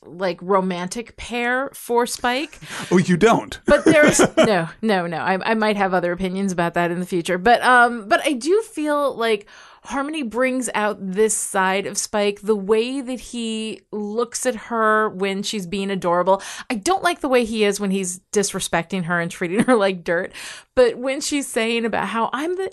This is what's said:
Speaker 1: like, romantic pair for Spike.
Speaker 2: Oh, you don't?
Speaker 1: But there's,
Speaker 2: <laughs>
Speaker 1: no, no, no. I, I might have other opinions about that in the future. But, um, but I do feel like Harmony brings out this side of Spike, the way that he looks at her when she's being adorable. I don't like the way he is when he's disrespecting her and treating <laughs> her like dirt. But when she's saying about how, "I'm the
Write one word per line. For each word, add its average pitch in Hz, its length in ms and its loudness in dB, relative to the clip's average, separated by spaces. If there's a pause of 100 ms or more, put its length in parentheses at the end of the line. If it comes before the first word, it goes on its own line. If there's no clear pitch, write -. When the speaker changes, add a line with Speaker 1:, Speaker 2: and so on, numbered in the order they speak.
Speaker 1:
like, 175 380 -6
romantic 185 760 -2
pair 240 580 -4
for 240 320 0
Spike. 254 520 -4 (320)
Speaker 2:
Oh, 180 60 6
you 180 180 4
don't? 208 520 2
Speaker 1:
But 294 180 4
there's, 302 340 6
Speaker 2:
<laughs> - 180 2
Speaker 1:
no, 190 320 4 (120)
no, 196 240 2
no. 170 120 -6
I, 185 340 0
I - 20 0
might 214 240 0
have 196 160 0
other 175 180 2
opinions 190 400 -2
about 170 220 0
that 175 160 0
in 175 100 -4
the 180 60 -4
future. 175 320 -2
But, 214 240 4
um, 240 480 4
but - 160 4
I 320 80 0
do 294 300 0
feel 294 520 -2
like 220 300 0 (400)
Harmony 285 380 -6
brings 247 520 -2
out 208 240 -2
this 196 340 0
side 190 520 0
of 190 120 -10
Spike, 208 440 -2
the 208 140 0
way 220 440 0
that 254 200 -8
he 220 600 -8 (100)
looks 214 540 -6
at 247 100 0
her 214 540 2
when 196 320 -4
she's 208 240 -6
being 196 240 -4
adorable. 185 520 2 (280)
I 254 60 -4
don't 339 260 0
like 349 200 0
the 294 80 -2
way 247 160 4
he 220 180 -2
is 202 160 2
when 202 100 -2
he's 185 300 -4 (140)
disrespecting 185 720 -2
her 175 160 -2
and 170 100 -4
treating 185 280 -2
<laughs> 226 60 2
her 254 120 4
like 196 260 0
dirt. 175 300 -2 (420)
But 247 220 4
when 269 240 -4
she's 285 260 -2
saying 233 380 -2
about 202 240 -2
how, 226 240 -2
"I'm 311 240 -4
the 381 160 -6